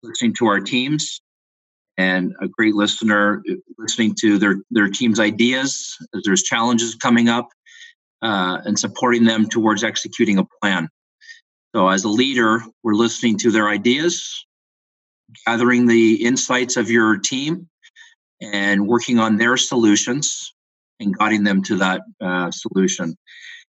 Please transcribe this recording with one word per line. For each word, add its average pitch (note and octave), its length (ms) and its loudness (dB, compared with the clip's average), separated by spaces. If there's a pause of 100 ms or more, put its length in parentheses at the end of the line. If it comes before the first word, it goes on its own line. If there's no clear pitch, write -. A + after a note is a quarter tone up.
listening A2+ 320 -4
to A#2 120 0
our G2+ 140 2
teams, C3+ 600 -4 (760)
and F#2 440 0
a F#2 60 -4
great G#2+ 260 0
listener, G#2 760 0
uh, F#2+ 40 -4 (240)
listening G#2+ 420 -2
to G#2 180 4
their, G2 180 2 (140)
their G#2+ 180 2
team's A2 320 0
ideas B2 760 -2 (180)
as F#2+ 100 -8
there's F#2+ 180 0
challenges A#2 520 -2
coming A#2 340 2
up, A#2 200 0 (760)
uh, F#2+ 420 -2
and G#2 140 -2
supporting A#2 460 0
them A2 220 2
towards G#2+ 380 0
executing G#2+ 540 -2
a F#2+ 60 2 (160)
plan. F2+ 280 -2 (840)
So F#2+ 140 2
as F#2+ 160 0
a G#2 40 -2
leader, A#2 540 2 (200)
we're G#2+ 120 0
listening A2+ 460 0
to A#2 100 2
their G#2+ 180 2
ideas, B2 760 -2 (1000)
gathering A#2+ 400 2
the A2+ 380 4
insights B2+ 540 0
of A2 120 0
your A2 280 4
team, D3+ 500 -6 (720)
and G2+ 480 0
working A#2 300 2
on A2 180 2
their A#2+ 220 2
solutions B2 960 0 (440)
and G2+ 180 -2
guiding G#2+ 280 2
them G2 200 2
to G#2+ 120 -2
that, F#2 260 0 (200)
uh, F2+ 280 -4
solution. F#2 640 -4 (580)